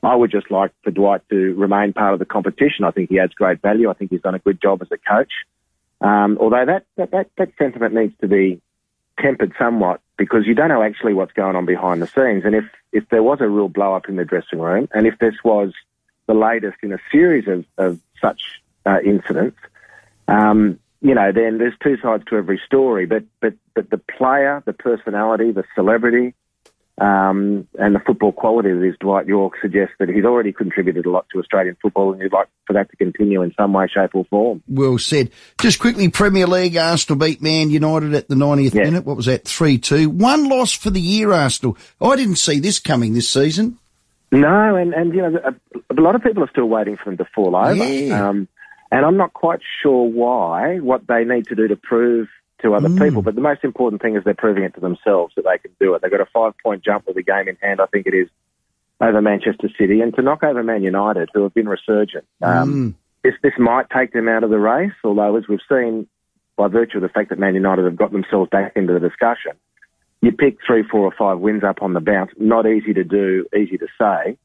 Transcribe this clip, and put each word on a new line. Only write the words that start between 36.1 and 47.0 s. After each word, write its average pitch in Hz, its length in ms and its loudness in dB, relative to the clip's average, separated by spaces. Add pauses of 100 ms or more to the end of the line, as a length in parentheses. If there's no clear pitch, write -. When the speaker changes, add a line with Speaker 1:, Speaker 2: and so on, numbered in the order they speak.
Speaker 2:
Premier 196 360 2
League, 180 300 0
Arsenal 165 420 0
beat 156 220 -2
Man 156 300 0
United 151 440 0
at - 140 -2
the 143 80 0
ninetieth 139 380 2
Speaker 1:
Yeah. 104 100 4
Speaker 2:
minute. 170 220 -2
What 127 100 -6
was 120 100 -6
that? 127 200 -2
Three 147 320 2
two. 151 320 2
One 269 400 2
loss 254 240 0
for - 160 -6
the 185 100 0
year, 202 320 0
Arsenal. 131 460 0 (240)
I 269 140 4
didn't 214 200 0
see 147 240 0
this 202 180 -2
coming 117 360 0
this 117 160 -2
season. 160 480 0 (520)
Speaker 1:
No, 190 460 4
and, 175 160 0
and, 165 220 0
you 185 80 2
know, 165 200 -2
a, 131 120 -4 (400)
a 139 60 0
lot 175 140 6
of 233 80 0
people 202 220 0
are 131 60 -8
still 123 160 0
waiting 107 320 -2
for - 80 -14